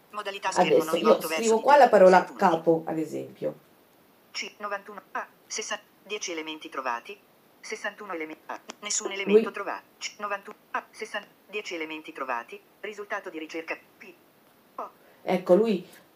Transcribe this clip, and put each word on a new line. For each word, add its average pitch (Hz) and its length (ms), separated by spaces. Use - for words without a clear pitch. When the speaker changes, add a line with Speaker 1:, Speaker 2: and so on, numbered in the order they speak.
Speaker 1:
modalità 202 400
schermo 175 240
Speaker 2:
adesso 165 100
Speaker 1:
non 160 100
Speaker 2:
io 170 60
Speaker 1:
rivolto - 260
verso - 160
Speaker 2:
scrivo 226 140
Speaker 1:
di 214 40
Speaker 2:
qua 269 120
Speaker 1:
te. 294 60
Speaker 2:
la 247 100
parola 190 280
Speaker 1:
Sei 180 80
punti. - 160
Speaker 2:
capo, 165 440
ad 170 120
esempio. 135 580
Speaker 1:
C - 260
novantuno 202 440
A, 220 160
sessanta, 214 380
dieci 202 300
elementi 156 380
trovati, 131 500
sessantuno 208 540
elementi, 156 340
ah, 123 120
nessun 208 280
Speaker 2:
Lui 196 80
Speaker 1:
elemento 196 360
trovato, 196 320
C - 180
novantuno 202 380
A, 233 180
sessanta, 214 380
dieci 202 280
elementi 156 360
trovati, 131 480
risultato 208 500
di 160 80
ricerca, 160 400
P, 196 160
O. 208 140
Speaker 2:
Ecco, 185 340
lui, 208 280
eh, - 80